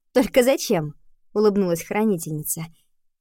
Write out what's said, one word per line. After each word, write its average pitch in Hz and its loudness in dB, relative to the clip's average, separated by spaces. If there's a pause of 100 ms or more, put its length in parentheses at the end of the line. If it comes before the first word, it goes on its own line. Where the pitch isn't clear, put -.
(120)
Только 247 4
зачем?» 180 0 (380)
улыбнулась 196 2
хранительница. 165 -4 (560)